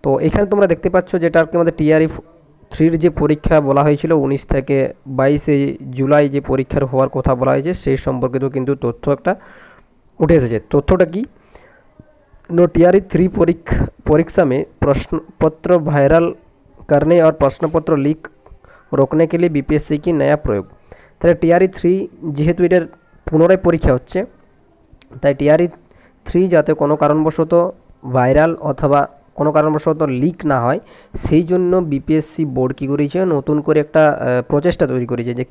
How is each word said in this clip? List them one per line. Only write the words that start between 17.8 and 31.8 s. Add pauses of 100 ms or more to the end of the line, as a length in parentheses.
लीक (680)
रोकने
के
लिए
बीपीएससी
की
नया
प्रयोग। (560)
তাহলে
টিআরই
থ্রি (160)
যেহেতু
এটার (440)
পুনরায়
পরীক্ষা
হচ্ছে, (960)
তাই
টিআরই (560)
থ্রি
যাতে
কোনো
কারণবশত (400)
ভাইরাল
অথবা (260)
কোনো
কারণবশত
লিক
না
হয়, (480)
সেই
জন্য
বিপিএসসি